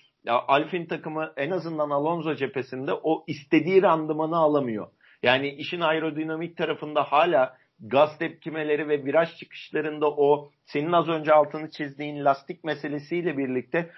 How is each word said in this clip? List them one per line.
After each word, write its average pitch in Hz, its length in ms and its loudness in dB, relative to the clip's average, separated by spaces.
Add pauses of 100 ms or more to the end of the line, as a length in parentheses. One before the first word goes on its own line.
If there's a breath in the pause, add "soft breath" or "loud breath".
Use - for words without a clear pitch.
(260 soft breath)
ya 117 220 0
Alpine 156 400 0
takımı 156 500 -6
en 143 140 -4
azından 160 380 -4
Alonso 151 460 -2
cephesinde 131 580 -6
o 160 340 -2
istediği 165 540 4
randımanı 160 560 2
alamıyor. 135 500 2 (360 soft breath)
Yani 131 260 2
işin 151 320 -8
aerodinamik 160 760 -2
tarafında 151 460 -2
hala 143 540 2 (220 soft breath)
gaz 120 380 2
tepkimeleri 151 720 -4
ve 143 160 0
viraj 160 300 2
çıkışlarında 151 760 -4
o 147 380 4 (160)
senin 151 260 -2
az 165 180 2
önce 156 240 2
altını 151 380 2
çizdiğin 147 540 -8
lastik 139 380 -2
meselesiyle 147 720 -4
birlikte 135 600 -4